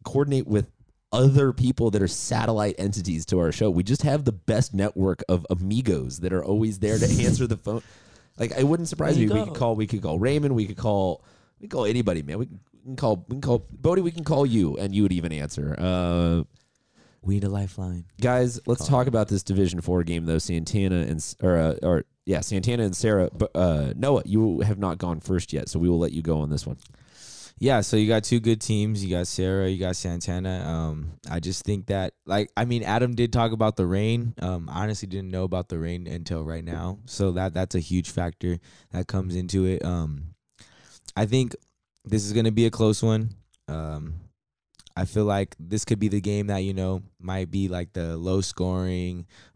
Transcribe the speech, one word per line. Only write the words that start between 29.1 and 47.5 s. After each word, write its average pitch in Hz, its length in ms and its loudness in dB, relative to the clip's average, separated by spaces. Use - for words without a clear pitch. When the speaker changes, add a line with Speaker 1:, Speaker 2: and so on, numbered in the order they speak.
Speaker 2:
got 87 120 -2
Sarah, 95 420 0
you 92 100 -2
got 92 160 -2
Santana. 90 720 -4
Um, 80 440 -4
I 85 100 -4
just 87 220 -6
think 101 260 -4
that, 95 260 -2
like, 101 320 -2
I 110 80 0
mean, 120 180 -2
Adam 117 320 0
did 117 200 0
talk 113 180 2
about 110 240 0
the 95 80 2
rain. 110 560 0
Um, 90 320 -4
I 87 120 -4
honestly 107 240 -6
didn't 95 220 -8
know 92 140 -2
about 90 240 -4
the 85 100 -6
rain 85 280 -6
until 82 360 -6
right 82 220 -6
now. 85 400 -6
So 98 280 0
that, 92 200 -2
that's 90 220 -4
a 95 40 2
huge 90 300 -2
factor 87 500 -4
that 92 160 -4
comes 92 280 -2
into 92 300 0
it. 92 180 0
Um, 80 440 -4
I 107 120 0
think 123 280 0
this 104 180 0
is 104 80 -6
gonna 113 180 4
be 110 140 4
a 113 60 4
close 110 320 2
one. 110 320 2
Um, 78 460 -8
I 95 80 -2
feel 107 220 0
like 98 340 0
this 92 240 -4
could 110 140 0
be 107 100 0
the 101 140 0
game 104 240 -2
that, 101 140 -2
you 98 120 -2
know, 95 300 -2
might 92 300 -6